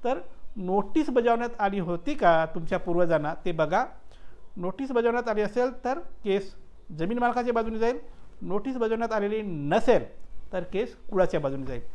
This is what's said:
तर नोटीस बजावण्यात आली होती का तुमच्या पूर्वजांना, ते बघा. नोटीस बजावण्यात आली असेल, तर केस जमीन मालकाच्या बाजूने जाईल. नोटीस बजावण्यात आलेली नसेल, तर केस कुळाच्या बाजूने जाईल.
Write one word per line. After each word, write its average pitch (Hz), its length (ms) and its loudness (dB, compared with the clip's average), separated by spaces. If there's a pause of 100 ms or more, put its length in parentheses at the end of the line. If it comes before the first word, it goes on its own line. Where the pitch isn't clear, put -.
तर 254 140 0 (380)
नोटीस 202 540 2
बजावण्यात 233 500 2
आली 196 200 2
होती 175 340 -2
का 165 400 6
तुमच्या 175 240 0
पूर्वजांना, 170 560 4 (100)
ते 180 80 0
बघा. 175 320 2 (720)
नोटीस 190 360 -4
बजावण्यात 233 360 2
आली 208 140 2
असेल, 247 420 0
तर 254 140 -2
केस 196 560 -2 (440)
जमीन 196 200 0
मालकाच्या 240 340 2
बाजूने 226 260 0
जाईल. 240 200 2 (440)
नोटीस 208 340 0
बजावण्यात 226 360 0
आलेली 214 300 0
नसेल, 170 840 2 (260)
तर 185 100 -2
केस 196 340 -4 (140)
कुळाच्या 180 300 4
बाजूने 135 260 -2
जाईल. 127 140 -4 (140)